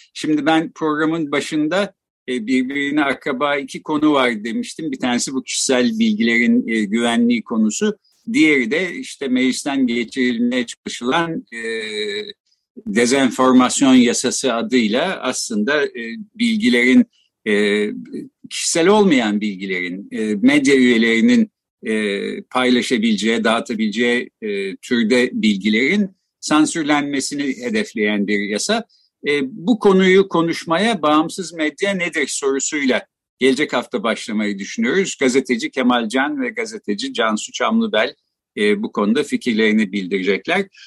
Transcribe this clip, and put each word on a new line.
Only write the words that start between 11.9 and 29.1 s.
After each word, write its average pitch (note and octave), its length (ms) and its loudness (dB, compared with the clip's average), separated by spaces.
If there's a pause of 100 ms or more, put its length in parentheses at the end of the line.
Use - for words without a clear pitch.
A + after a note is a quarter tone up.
dezenformasyon B2+ 1040 4
yasası A#2+ 600 4
adıyla A#2 680 0
aslında, B2+ 640 -2
e, A#2 300 -8 (200)
bilgilerin, A#2+ 680 4 (420)
e, G#2 380 2 (640)
kişisel - 380 0
olmayan C#3 540 4
bilgilerin, F#2+ 680 -6
e, G#2+ 240 -2
medya C3+ 400 4
üyelerinin, A#2 760 4 (320)
e, G2+ 580 -4
paylaşabileceği, A2+ 1000 0
dağıtabileceği, A2+ 840 0 (120)
e, G2 340 -6
türde B2 580 0
bilgilerin A2+ 760 0 (300)
sansürlenmesini D3 1040 0
hedefleyen G#2+ 840 -2
bir G#2 120 0
yasa. G#2 460 -4 (420)